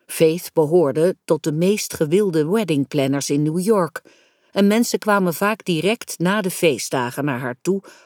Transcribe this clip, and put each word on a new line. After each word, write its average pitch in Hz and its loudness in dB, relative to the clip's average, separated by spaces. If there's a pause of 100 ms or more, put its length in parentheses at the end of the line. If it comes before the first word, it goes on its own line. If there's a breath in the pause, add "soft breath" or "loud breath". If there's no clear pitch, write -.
Faith 165 0
behoorde 156 2
tot 156 0
de 160 -4
meest 185 -2
gewilde 160 0
weddingplanners 143 -2
in 147 0
New 156 -2
York 185 0 (480 soft breath)
en 202 2
mensen 214 2
kwamen 190 2
vaak 208 -2
direct 180 -2
na 190 0
de 185 -4
feestdagen 135 -2
naar 127 -4
haar 127 -8
toe 190 -2 (240 loud breath)